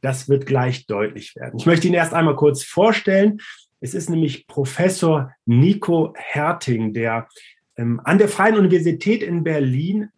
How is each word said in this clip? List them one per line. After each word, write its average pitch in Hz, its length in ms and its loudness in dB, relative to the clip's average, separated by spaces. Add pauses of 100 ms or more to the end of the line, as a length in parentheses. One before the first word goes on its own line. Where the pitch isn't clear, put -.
das 131 280 -4
wird 135 160 2
gleich 127 400 -2
deutlich 104 500 -6
werden. - 220 -14
Ich - 80 -4
möchte 170 220 4
ihn 175 80 2
erst 165 180 0
einmal 160 220 2
kurz 143 260 2
vorstellen. 208 760 2 (400)
Es 127 160 -10
ist 170 160 -6
nämlich 151 340 -2
Professor 156 880 -2 (140)
Nico 165 680 2
Herting, 127 800 -4
der, 117 340 -4 (480)
ähm, 117 280 -4
an 190 160 2
der 202 100 4
Freien 214 260 2
Universität 185 680 2
in 170 200 -4
Berlin 160 760 -2